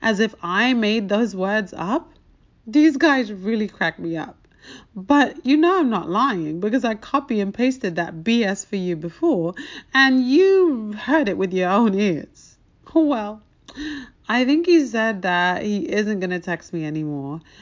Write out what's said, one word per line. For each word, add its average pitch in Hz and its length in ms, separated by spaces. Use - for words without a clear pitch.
As 220 180
if 220 240
I 202 300
made 214 360
those 208 260
words 196 400
up? 226 380
These 294 300
guys 262 340
really 208 360
crack 170 300
me 165 200
up. - 280
But 262 500
you 269 120
know 349 200
I'm 277 140
not 180 180
lying, 180 500
because 214 240
I 220 120
copy 269 440
and 196 140
pasted 240 440
that 165 260
B 233 200
S 196 220
for 202 120
you 180 180
before, 175 580
and 262 340
you 311 680
heard 247 360
it 180 80
with 185 160
your 180 160
own 208 240
ears. - 640
Well, 220 520
I 240 160
think 302 220
he 339 220
said 220 340
that 180 400
he 208 260
isn't 208 320
gonna 180 200
text - 340
me 165 100
anymore, 151 580